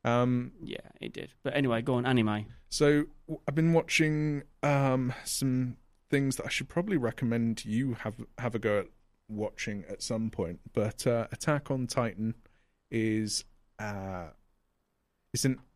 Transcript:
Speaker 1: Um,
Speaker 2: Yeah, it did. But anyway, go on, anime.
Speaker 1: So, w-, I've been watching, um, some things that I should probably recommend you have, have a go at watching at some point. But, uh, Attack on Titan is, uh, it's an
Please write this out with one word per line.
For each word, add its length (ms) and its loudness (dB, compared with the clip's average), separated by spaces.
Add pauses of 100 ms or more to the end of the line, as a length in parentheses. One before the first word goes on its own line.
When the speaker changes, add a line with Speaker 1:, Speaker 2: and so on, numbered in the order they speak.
Speaker 1:
Um, 480 2 (100)
Speaker 2:
Yeah, 160 -10 (220)
it 120 -8
did. 180 -12 (120)
But 140 -4
anyway, 260 2
go 120 0
on, 120 0
anime. 400 2 (240)
Speaker 1:
So, 340 4 (240)
w-, 180 -8
I've 80 -2
been 180 4
watching, 720 2 (200)
um, 500 4 (120)
some 520 0 (340)
things 260 2
that 100 -8
I 20 -6
should 200 -4
probably 280 0
recommend 680 0
you 300 0
have, 220 -6 (220)
have 160 -4
a 40 0
go 220 2
at 60 -6 (420)
watching 600 -6
at 140 -10
some 280 -2
point. 300 -4 (120)
But, 340 -2
uh, 240 2
Attack 400 -2
on 160 -2
Titan 480 -2 (560)
is, 540 0 (340)
uh, 500 -8 (1040)
it's 120 -2
an 160 0 (160)